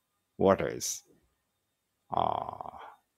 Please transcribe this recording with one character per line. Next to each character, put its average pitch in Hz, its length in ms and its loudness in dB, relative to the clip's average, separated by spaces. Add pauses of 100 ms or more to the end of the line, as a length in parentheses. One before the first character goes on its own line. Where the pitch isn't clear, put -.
(380)
waters. 90 680 2 (1040)
あ 50 680 -4
ー、 - 140 -18 (260)